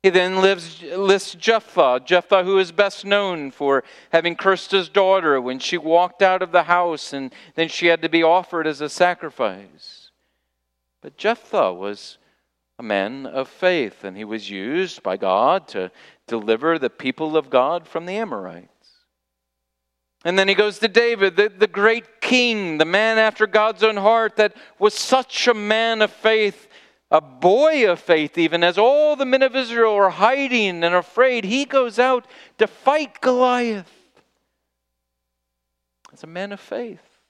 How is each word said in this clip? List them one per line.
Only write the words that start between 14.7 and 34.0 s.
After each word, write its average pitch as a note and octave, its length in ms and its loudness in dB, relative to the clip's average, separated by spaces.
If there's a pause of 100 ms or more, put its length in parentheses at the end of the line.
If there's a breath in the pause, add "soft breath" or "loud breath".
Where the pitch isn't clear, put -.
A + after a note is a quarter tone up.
by F#2+ 140 -4
God G#2+ 500 0
to F#2 240 -8 (380 soft breath)
deliver A#2 500 -2
the C3 100 -4
people D#3 460 -8
of C#3+ 140 -2
God D3 380 0
from E3+ 180 -10
the F3+ 80 -10
Amorites. G2+ 540 -10 (1600)
And F3+ 140 0
then G3 100 2
he G3 60 2
goes G#3 260 0
to A3 80 0
David, G#3+ 480 2
the, G#3 140 2
the G3 180 0
great A3 540 -2
king, G#3+ 560 0
the D#3 80 2
man G#3+ 320 0
after G#3+ 300 0
God's G#3+ 360 0
own A3 140 2
heart A3 380 2
that G#3 200 2 (220 loud breath)
was G#3 160 2
such - 540 -2
a A#3+ 60 4
man A3 480 0
of G#3 100 2
faith, A3 560 -2 (420 soft breath)
a D#3 120 4
boy G3+ 680 2
of E3+ 100 0
faith D#3 380 0
even, E3+ 260 0
as F3 140 2
all D4 380 2
the C4+ 100 -4
men C4 160 2
of C4 140 0
Israel A#3 400 0
are G3+ 140 4
hiding G#3+ 720 0
and E3+ 100 2
afraid, A#3 500 0
he B3 220 -4
goes B3 340 -2
out B3 280 0 (300 loud breath)
to G#3 100 2
fight C#4+ 520 -4
Goliath. B3 720 0 (2250)